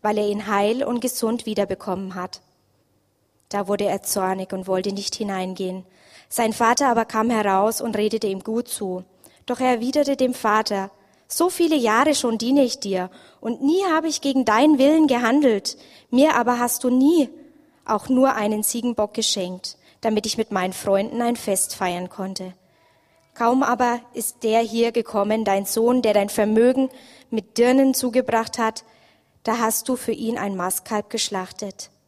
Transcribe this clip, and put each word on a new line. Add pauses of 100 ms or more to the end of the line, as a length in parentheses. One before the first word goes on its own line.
weil
er
ihn
heil
und
gesund
wiederbekommen
hat.“ (1080)
Da
wurde
er
zornig
und
wollte
nicht
hineingehen. (440)
Sein
Vater
aber
kam
heraus
und
redete
ihm
gut
zu. (420)
Doch
er
erwiderte
dem
Vater, (380)
„So
viele
Jahre
schon
diene
ich
dir, (300)
und
nie
habe
ich
gegen
deinen
Willen
gehandelt. (320)
Mir
aber
hast
du
nie (560)
auch
nur
einen
Ziegenbock
geschenkt, (240)
damit
ich
mit
meinen
Freunden
ein
Fest
feiern
konnte. (800)
Kaum
aber (120)
ist
der
hier
gekommen,
dein
Sohn,
der
dein
Vermögen (400)
mit
Dirnen
zugebracht
hat, (600)
da
hast
du
für
ihn
ein
Mastkalb
geschlachtet.“ (160)